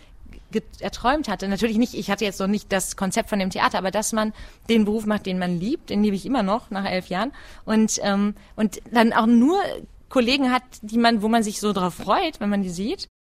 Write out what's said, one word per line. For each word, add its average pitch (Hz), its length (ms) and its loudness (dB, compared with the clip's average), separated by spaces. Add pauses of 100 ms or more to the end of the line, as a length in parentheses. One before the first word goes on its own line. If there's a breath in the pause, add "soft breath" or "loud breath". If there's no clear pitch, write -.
(520 soft breath)
get-, - 300 -6
erträumt 254 480 -2
hatte. 190 180 -4
Natürlich 202 300 0
nicht, 240 160 2
ich 190 180 -4
hatte 208 140 -2
jetzt 196 160 -4
noch 196 60 -2
nicht 208 260 -2
das - 240 -2
Konzept 202 320 -2
von 208 100 -2
dem 185 100 -2
Theater, 233 280 0
aber 185 140 -2
dass 214 200 -2
man 214 220 -2 (340 loud breath)
den 226 160 4
Beruf 214 220 -2
macht, 208 200 -2
den 185 140 -2
man 180 180 -2
liebt, 226 320 -4
den 208 140 2
liebe 202 140 2
ich - 80 -8
immer 247 180 0
noch 208 260 -2
nach 196 140 -4
elf 185 240 -4
Jahren. 208 240 -2 (320 loud breath)
Und, 220 400 2
ähm, 202 320 0 (220 loud breath)
und - 240 -2 (100)
dann 226 220 4
auch 220 120 4
nur 254 360 6 (480)
Kollegen 254 420 2
hat, 254 120 0 (180)
die 220 180 -2
man, 233 240 4
wo 220 40 2
man 226 140 4
sich 208 180 -4
so 208 140 0
drauf 180 220 0
freut, 311 440 -2
wenn 208 100 -2
man 202 120 0
die 185 80 -4
sieht. 202 380 -6 (140)